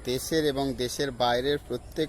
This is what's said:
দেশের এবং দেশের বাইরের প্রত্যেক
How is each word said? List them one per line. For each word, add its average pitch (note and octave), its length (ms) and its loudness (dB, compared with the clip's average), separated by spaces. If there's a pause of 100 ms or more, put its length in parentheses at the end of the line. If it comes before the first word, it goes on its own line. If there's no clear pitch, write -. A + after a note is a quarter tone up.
দেশের D3+ 420 2
এবং C#3 280 0
দেশের B2+ 360 -2
বাইরের B2 480 2 (100)
প্রত্যেক D3 400 -4